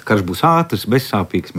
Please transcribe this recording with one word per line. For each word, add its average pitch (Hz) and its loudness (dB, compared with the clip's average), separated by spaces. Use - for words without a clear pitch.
karš 104 2
būs 90 -6
ātrs, 165 0
bezsāpīgs, 104 -2